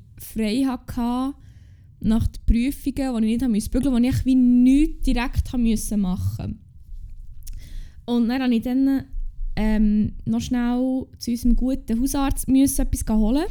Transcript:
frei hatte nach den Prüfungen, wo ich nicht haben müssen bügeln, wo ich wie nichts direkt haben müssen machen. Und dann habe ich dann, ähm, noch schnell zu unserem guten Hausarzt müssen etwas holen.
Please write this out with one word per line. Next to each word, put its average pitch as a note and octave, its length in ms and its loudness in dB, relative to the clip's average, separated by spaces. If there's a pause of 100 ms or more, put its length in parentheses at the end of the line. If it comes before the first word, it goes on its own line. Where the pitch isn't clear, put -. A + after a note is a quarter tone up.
(180)
frei A3 460 -2
hatte B3+ 720 -4 (680)
nach A3 260 2
den - 180 -6
Prüfungen, C4 680 0
wo A3+ 60 -2
ich A3 60 0
nicht A#3 160 0
haben B3+ 100 0
müssen G#3 200 -2
bügeln, C4 220 0
wo A#3+ 40 2
ich B3+ 280 2
wie C4 100 2
nichts C4 680 4
direkt B3+ 500 0
haben A#3+ 100 0
müssen A3 380 0
machen. - 580 -4 (1500)
Und A#3+ 240 0
dann C4 120 -2
habe B3+ 140 0
ich A3+ 80 0
dann, C4+ 420 0 (500)
ähm, G#3+ 580 2 (120)
noch A#3 160 -2
schnell B3 640 -2 (140)
zu - 120 -6
unserem A#3+ 240 2
guten B3 460 0
Hausarzt C#4 460 0
müssen C4+ 340 4
etwas - 240 -2 (100)
holen. A#3 360 2